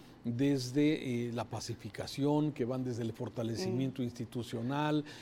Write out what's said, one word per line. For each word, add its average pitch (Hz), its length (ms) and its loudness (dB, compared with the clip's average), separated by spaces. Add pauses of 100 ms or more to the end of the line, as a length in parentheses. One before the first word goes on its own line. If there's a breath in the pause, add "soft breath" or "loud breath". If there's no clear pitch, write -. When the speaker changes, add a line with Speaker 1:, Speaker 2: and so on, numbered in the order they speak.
(240 loud breath)
Speaker 1:
desde, 127 1040 2
eh, 117 60 -4
la 117 100 0
pacificación, 139 1080 0
que 131 120 0
van 127 180 -2
desde 123 200 -2
el 113 100 -2
fortalecimiento 123 880 -2
Speaker 2:
Mm. 120 40 0
Speaker 1:
institucional, 127 960 0 (180 loud breath)